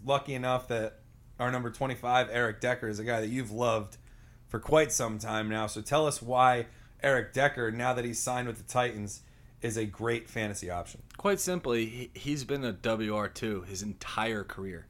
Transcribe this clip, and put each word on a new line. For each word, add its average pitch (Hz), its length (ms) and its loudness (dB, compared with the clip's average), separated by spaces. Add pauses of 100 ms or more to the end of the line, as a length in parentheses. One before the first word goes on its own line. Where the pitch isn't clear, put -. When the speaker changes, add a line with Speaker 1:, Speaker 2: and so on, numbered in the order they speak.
Speaker 1:
lucky 139 300 0
enough 127 320 0
that 110 360 -4 (360)
our 123 140 0
number 120 180 -2
twenty-five, 123 640 2
Eric 113 280 2
Decker, 123 280 0
is 104 100 -2
a 107 60 -4
guy 117 160 2
that 110 80 -2
you've 120 240 -4
loved 110 440 0 (520)
for 113 100 -4
quite 151 320 4
some 110 300 0
time 110 280 -2
now. 107 200 0
So 107 140 -8
tell 151 220 2
us 143 160 0
why 123 460 6 (340)
Eric 131 320 2
Decker, 127 380 2
now 123 240 0
that 120 100 -2
he's 117 140 -4
signed 123 300 -2
with 113 100 -6
the 110 60 -14
Titans, 107 580 -2 (400)
is 113 140 -2
a 110 100 0
great 113 420 -2
fantasy 101 420 -4
option. 87 320 -8 (140)
Speaker 2:
Quite 196 240 2
simply, 127 460 0
he, 120 280 -10
he's 139 300 -4
been 135 200 -2
a 117 80 -2
W 110 420 0
R 104 140 0
two 104 340 -4
his 95 200 -10
entire 107 600 -4
career. 92 480 -10